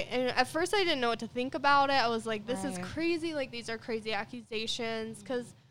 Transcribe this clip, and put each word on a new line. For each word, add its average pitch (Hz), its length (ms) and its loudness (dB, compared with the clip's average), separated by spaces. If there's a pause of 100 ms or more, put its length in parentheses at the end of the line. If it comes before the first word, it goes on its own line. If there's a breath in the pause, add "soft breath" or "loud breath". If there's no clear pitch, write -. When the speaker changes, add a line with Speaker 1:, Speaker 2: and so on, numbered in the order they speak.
(100)
Speaker 1:
and 247 200 2
at 254 180 4
first 339 260 0
I 403 100 4
didn't 311 160 2
know 240 80 2
what 226 120 0
to 233 80 -4
think 247 260 -4
about 277 360 6
it. 277 40 4
I 240 140 4
was 226 160 0
like, 220 220 -4
"This 277 180 -2
is 277 120 -4
Speaker 2:
Right. 180 80 -6
Speaker 1:
crazy. 330 500 -2
Like, 262 160 -2
these 226 180 -8
are 226 100 -4
crazy 220 340 -4
accusations." 226 1080 -4
Speaker 2:
Mm-hmm. - 80 -16
Speaker 1:
'Cause 247 280 -4 (160 soft breath)